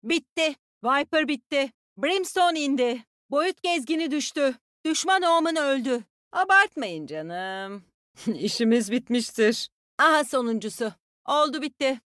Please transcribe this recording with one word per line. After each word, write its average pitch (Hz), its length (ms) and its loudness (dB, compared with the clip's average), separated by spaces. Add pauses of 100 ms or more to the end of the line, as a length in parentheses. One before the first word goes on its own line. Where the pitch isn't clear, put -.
Bitti! 311 520 -2 (300)
Viper 285 440 2
bitti! 277 420 -2 (260)
Brimstone 349 640 2
indi! 247 440 0 (260)
Boyut 330 320 0
gezgini 320 480 -2
düştü! 277 440 -2 (300)
Düşman 339 380 0
Omen 330 340 2
öldü! 269 480 -2 (280)
Abartmayın 349 760 2
canım. 185 800 -8 (420)
<laughs> - 0 -
İşimiz 220 640 0
bitmiştir! 233 760 0 (300)
Aha 302 260 4
sonuncusu! 226 680 -2 (320)
Oldu 294 380 0
bitti. 269 380 -2 (120)